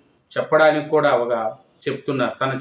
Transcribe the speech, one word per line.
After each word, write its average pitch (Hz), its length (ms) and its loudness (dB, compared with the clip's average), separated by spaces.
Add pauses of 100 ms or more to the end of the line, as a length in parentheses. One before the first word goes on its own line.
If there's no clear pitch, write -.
(380)
చెప్పడానికి 151 500 2
కూడా 147 220 2
ఒక 120 460 -2 (320)
చెప్తున్నారు. 127 520 -4
తన 131 200 -4